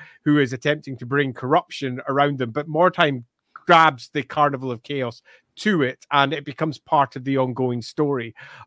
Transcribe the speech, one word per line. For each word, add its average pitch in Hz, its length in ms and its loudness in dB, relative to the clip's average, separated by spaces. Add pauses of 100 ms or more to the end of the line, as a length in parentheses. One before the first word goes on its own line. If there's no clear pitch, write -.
(240)
who 147 140 4
is 131 140 0
attempting 143 460 -4
to 127 80 -12
bring 135 260 -2
corruption 131 760 -2
around 139 320 0
them. 120 120 -2
But 147 180 -6
Mordheim 156 560 0 (280)
grabs 160 580 4
the 147 120 -4
Carnival 139 480 0
of 117 120 -8
Chaos 131 400 -6 (340)
to 196 260 0
it, 127 280 -2
and 143 220 4
it 147 120 -8
becomes 151 340 -6
part 143 360 0
of 131 80 -10
the 135 160 0
ongoing 123 420 -2
story 127 540 -4 (320)